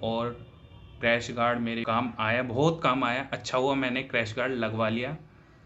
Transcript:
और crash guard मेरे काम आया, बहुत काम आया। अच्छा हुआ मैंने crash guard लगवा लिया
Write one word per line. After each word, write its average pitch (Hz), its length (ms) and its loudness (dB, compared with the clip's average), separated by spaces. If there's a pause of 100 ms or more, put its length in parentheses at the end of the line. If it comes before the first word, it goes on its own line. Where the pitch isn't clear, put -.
और 113 440 -4 (540)
crash 117 300 2
guard 120 280 2
मेरे 117 240 -2
काम 117 360 0
आया, 127 240 2
बहुत 143 400 2
काम 131 220 2
आया। 123 280 0
अच्छा - 260 -2
हुआ 135 160 4
मैंने 131 280 0
crash 110 340 -2
guard 127 160 0
लगवा 110 360 0
लिया 123 280 -2 (500)